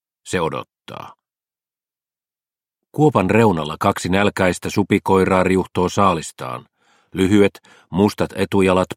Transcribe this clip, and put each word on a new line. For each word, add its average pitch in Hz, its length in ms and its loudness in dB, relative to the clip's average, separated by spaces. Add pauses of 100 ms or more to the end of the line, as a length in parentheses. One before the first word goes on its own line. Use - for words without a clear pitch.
(260)
se 92 160 -4
odottaa. 60 720 -10 (1800)
Kuopan 131 380 2
reunalla 92 500 2
kaksi 98 300 -2
nälkäistä 95 600 0
supikoiraa 95 760 2
riuhtoo 90 460 0
saalistaan. 78 760 -4 (480)
Lyhyet, 95 460 2 (320)
mustat 92 440 0
etujalat 92 600 0